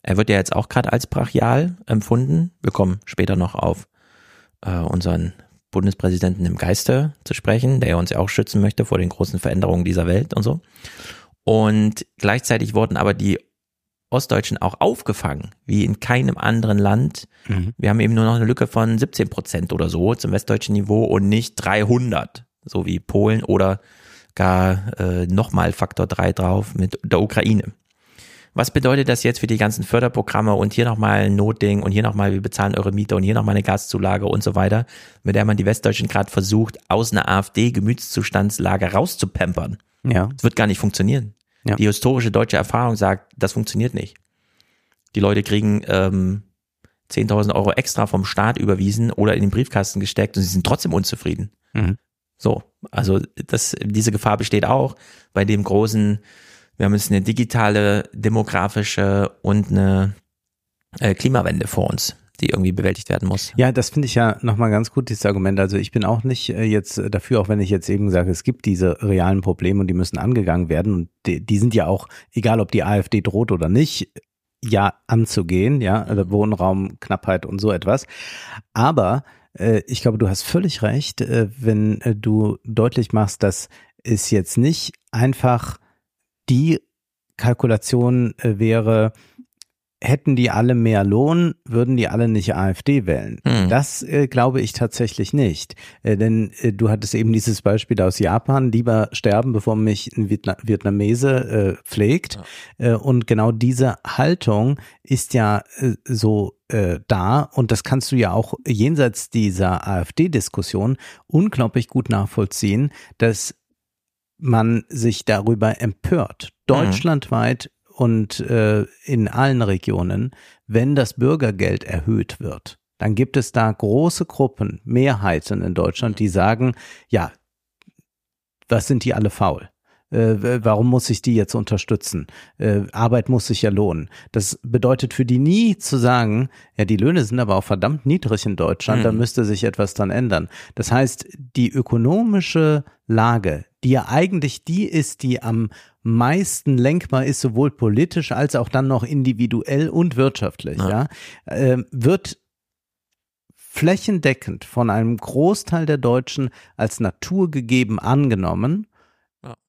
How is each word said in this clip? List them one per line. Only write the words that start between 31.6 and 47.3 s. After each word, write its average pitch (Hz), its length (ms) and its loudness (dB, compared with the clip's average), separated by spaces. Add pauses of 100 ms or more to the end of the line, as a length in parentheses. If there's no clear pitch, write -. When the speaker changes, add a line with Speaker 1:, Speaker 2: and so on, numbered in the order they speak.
Speaker 1:
und 101 80 0
hier 101 100 2
nochmal, 104 300 0
wir 98 100 -2
bezahlen 101 340 -2
eure 98 160 -2
Miete 101 240 -2
und 95 80 2
hier 104 120 2
nochmal 107 180 2
eine 101 80 2
Gaszulage 98 640 -2
und 104 160 0
so 101 140 -2
weiter, 98 300 2 (360)
mit 101 140 -2
der 107 100 2
man 107 120 2
die 95 80 0
Westdeutschen 110 420 0
gerade 101 240 -2
versucht, 104 480 0 (100)
aus 107 220 0
einer 104 160 0
A-F-D-Gemütszustandslage 98 1700 0
rauszupampern? 92 840 -2 (260)
Speaker 2:
Ja. 107 240 2
Speaker 1:
Das 135 160 -8
wird 117 120 2
gar 113 100 2
nicht 101 140 0
funktionieren. 107 560 0 (300)
Speaker 2:
Ja. 107 100 0
Speaker 1:
Die 107 100 2
historische 113 460 0
deutsche 110 260 0
Erfahrung 117 380 0
sagt, 98 420 -2
das 101 140 0
funktioniert 110 420 -2
nicht. - 240 -8 (960)
Die 107 40 0
Leute 101 240 2
kriegen, 104 420 0
ähm, 95 560 0 (680)
zehntausend 104 440 0